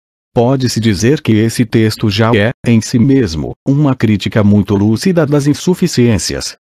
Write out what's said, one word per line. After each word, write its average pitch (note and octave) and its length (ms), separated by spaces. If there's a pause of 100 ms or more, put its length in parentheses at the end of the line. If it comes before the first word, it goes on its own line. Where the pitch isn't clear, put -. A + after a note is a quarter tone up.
(340)
Pode-se B2 460
dizer A2 420
que A2 120
esse A2+ 320
texto A2 440
já A2 240
é, G#2+ 180 (140)
em A#2 140
si - 180
mesmo, G#2+ 540 (160)
uma C#3 260
crítica A2 520
muito G2+ 300
lúcida A2+ 500
das C#3+ 200
insuficiências, A#2+ 1160